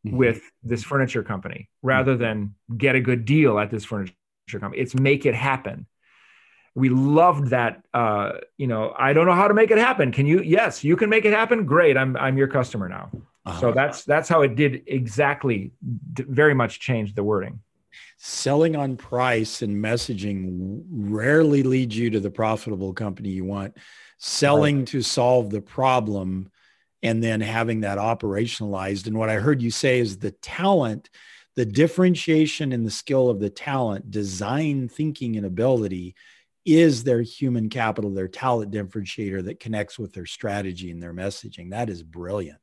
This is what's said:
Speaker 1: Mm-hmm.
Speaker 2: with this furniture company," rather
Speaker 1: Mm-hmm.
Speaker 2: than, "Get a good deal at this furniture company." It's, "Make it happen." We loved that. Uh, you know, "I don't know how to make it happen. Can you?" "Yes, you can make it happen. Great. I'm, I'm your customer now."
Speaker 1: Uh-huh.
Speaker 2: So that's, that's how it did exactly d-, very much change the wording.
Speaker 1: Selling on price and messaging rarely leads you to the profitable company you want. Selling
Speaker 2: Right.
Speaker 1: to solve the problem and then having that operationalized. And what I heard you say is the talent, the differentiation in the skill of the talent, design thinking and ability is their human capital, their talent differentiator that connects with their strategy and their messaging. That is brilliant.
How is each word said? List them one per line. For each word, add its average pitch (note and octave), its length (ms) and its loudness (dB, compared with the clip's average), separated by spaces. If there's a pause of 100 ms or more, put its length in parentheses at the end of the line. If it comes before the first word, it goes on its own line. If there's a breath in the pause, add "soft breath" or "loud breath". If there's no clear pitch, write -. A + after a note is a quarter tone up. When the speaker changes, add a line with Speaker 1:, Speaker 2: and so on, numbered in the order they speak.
Speaker 1:
Mm-hmm. A2 120 -4
Speaker 2:
with A#2 260 2 (220)
this A#2 180 -4
furniture C3 400 -2
company," G2 460 -10 (120)
rather C3 340 2
Speaker 1:
Mm-hmm. A#2+ 80 0
Speaker 2:
than, G#2+ 320 -4 (220)
"Get C3 200 2
a C3 40 4
good A#2+ 240 0
deal C3+ 360 4
at G#2+ 100 -2
this A2 140 -6
furniture G2 300 -8 (440)
company." G#2 240 -6
It's, B2+ 140 -4
"Make C#3 300 2
it A#2+ 100 4
happen." C3 500 -4 (880 soft breath)
We B2+ 140 2
loved C#3+ 640 4
that. A#2+ 340 -2 (100)
Uh, G#2+ 380 0 (260)
you C#3 80 -4
know, A2 320 -2
"I C3+ 140 2
don't E3 140 6
know F3+ 80 6
how F#3+ 120 6
to G3+ 80 4
make A3 160 6
it G#3+ 80 6
happen. A#3 320 4
Can C3+ 160 2
you?" F3 160 4
"Yes, F3 400 2
you D#3 140 4
can G#3+ 120 2
make A3 160 4
it G#3 80 6
happen. A3 340 2
Great. D3 300 6
I'm, C3 200 2
I'm C3+ 200 0
your C3+ 120 4
customer A#2+ 400 -2
now." F#2 220 -12 (360)
Speaker 1:
Uh-huh. F2 140 -8
Speaker 2:
So A#2+ 120 2
that's, C#3+ 300 0
that's D3+ 260 2
how E3 140 6
it B2 140 2
did C3+ 320 0
exactly B2+ 840 -2 (420)
d-, C3 160 -6
very C#3+ 260 4
much A#2+ 260 0
change A2 340 -4
the G#2 80 -4
wording. G2+ 380 -2 (580 loud breath)
Speaker 1:
Selling D#3 560 0
on C3+ 220 -4
price B2 680 -2
and G#2 220 -2
messaging G2 1080 -6
rarely C#3 720 2
leads B2+ 340 0
you A#2 140 0
to G#2+ 80 0
the G2 120 -2
profitable G#2+ 640 -4
company G2+ 360 -8
you F#2 160 -6
want. G2 320 -8 (420 loud breath)
Selling C#3+ 600 2
Speaker 2:
Right. B2+ 100 -2
Speaker 1:
to B2+ 140 -4
solve B2 480 2
the G#2 120 -4
problem G2+ 880 -2 (540)
and A2+ 160 0
then A2+ 200 -2
having A2+ 400 -2
that G2 180 -4
operationalized. G2+ 1120 -4
And G#2+ 100 -4
what A2 100 -2
I A2 120 0
heard C#3 200 2
you A#2 120 -2
say B2+ 260 0
is G2+ 200 -2
the G#2+ 120 -6
talent, E3+ 800 -2 (460 soft breath)
the B2 100 0
differentiation D#3 1080 2
in A#2 120 -2
the G#2 80 -4
skill C3 360 0
of G2+ 120 0
the G2+ 100 -2
talent, A2 600 -4
design A#2 760 -4
thinking C3+ 500 -6
and G#2 80 -4
ability F#2+ 720 -2 (500 soft breath)
is D#3 380 6
their A#2+ 200 2
human A#2 460 -2
capital, A2 440 -4
their F#2+ 160 -4
talent A#2 420 -2
differentiator G2 760 -8
that A2+ 120 -10
connects G#2+ 400 -6
with G#2 140 -10
their F2 140 -14
strategy F#2+ 640 -8
and E2+ 100 -12
their E2+ 100 -14
messaging. F#2 580 -10
That A2 200 -6
is E2+ 140 -12
brilliant. F2 580 -10